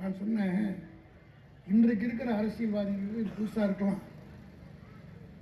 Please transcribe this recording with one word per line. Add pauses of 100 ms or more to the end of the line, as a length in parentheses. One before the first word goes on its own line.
நான்
சொன்னேன், (960)
"இன்றைக்கு
இருக்கிற
அரசியல்வாதிகளுக்கு
இது
புதுசா
இருக்கலாம், (1400)